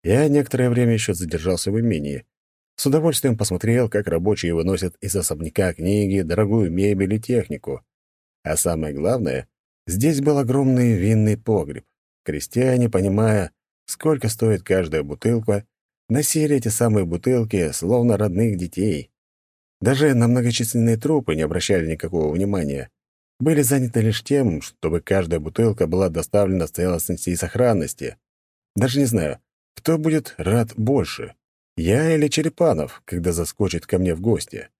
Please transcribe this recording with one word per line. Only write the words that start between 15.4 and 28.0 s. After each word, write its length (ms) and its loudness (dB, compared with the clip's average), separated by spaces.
носили 480 0
эти 120 -2
самые 360 2
бутылки, 680 0
словно 460 2
родных 400 0
детей. 540 -4
Даже 360 2
на 120 4
многочисленные 680 2
трупы 380 0
не 60 -2
обращали 480 0
никакого 440 -2
внимания. 560 -2
Были 220 2
заняты 400 0
лишь 220 0
тем, 380 0
чтобы 400 -4
каждая 380 0
бутылка 460 0
была 240 0
доставлена 560 0
в 60 -12
целостности 580 -2
и 60 -2
сохранности. 840 -2